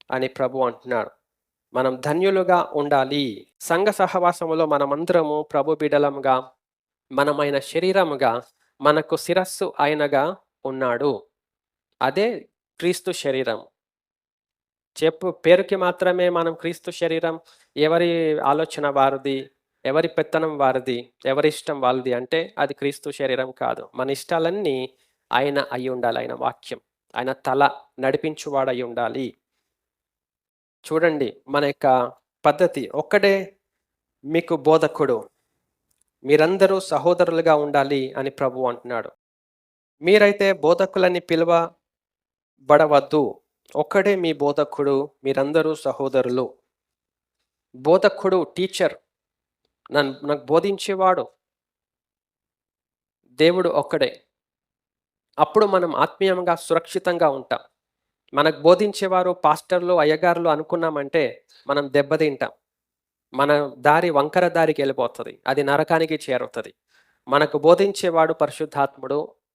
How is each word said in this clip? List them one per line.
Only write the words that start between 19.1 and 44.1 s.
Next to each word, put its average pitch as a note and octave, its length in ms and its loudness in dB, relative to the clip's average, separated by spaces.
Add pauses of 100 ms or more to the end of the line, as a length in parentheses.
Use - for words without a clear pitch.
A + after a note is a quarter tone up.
ఎవరి D#3 220 0
పెత్తనం D#3+ 500 -2
వారిది, B2+ 560 -2 (120)
ఎవరి C#3+ 220 2
ఇష్టం D3+ 340 -6
వాళ్ళది B2+ 320 0
అంటే C#3+ 440 -4
అది C#3+ 160 -2
క్రీస్తు C#3+ 380 -6
శరీరం C3 400 -4
కాదు. A#2+ 440 -6
మన C3 140 -4
ఇష్టాలన్నీ D#3+ 840 -4 (380)
ఆయన C#3 400 0
అయి B2+ 180 -6
ఉండాలి, A#2+ 280 -2
ఆయన A#2+ 160 -6
వాక్యం, B2 460 -8 (360)
ఆయన B2+ 160 -4
తల C3+ 400 0 (280)
నడిపించువాడై C3+ 800 -4
ఉండాలి. A#2 560 -6 (1500)
చూడండి D#3 520 0 (100)
మన C#3+ 180 0
యొక్క B2+ 460 2 (340)
పద్ధతి, D3 500 0
"ఒక్కడే G3 600 0 (680)
మీకు E3 300 -2
బోధకుడు, D3 720 0 (920)
మీరందరూ F#3 560 4
సహోదరులుగా E3 760 2
ఉండాలి" C#3 580 0
అని C3 160 -6
ప్రభు C3 380 -2
అంటున్నాడు. A#2 440 -6 (880)
"మీరైతే G3+ 520 4
బోధకులని F3+ 640 2
పిలువబడవద్దు, D#3 2250 0 (340)
ఒక్కడే G3 400 0